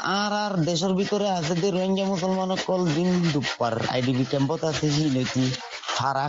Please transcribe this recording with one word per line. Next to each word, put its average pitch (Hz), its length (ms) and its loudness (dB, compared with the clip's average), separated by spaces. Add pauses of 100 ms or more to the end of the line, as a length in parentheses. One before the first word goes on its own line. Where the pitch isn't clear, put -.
(140)
আর 202 180 0
আর 208 200 -2 (120)
দেশের 175 300 0
ভিতরে 202 340 0
আছে 175 260 0
যে 175 160 0
রোহিঙ্গা 190 340 0
মুসলমান 190 460 0
অকল 185 380 0
দিন 165 200 2 (220)
দুপার 120 440 0 (140)
আইডিবি 127 360 0
ক্যাম্পত 143 400 0
আছে, 151 240 0
হি 151 220 2
নৈতি 127 340 0 (440)
ফারা 135 400 0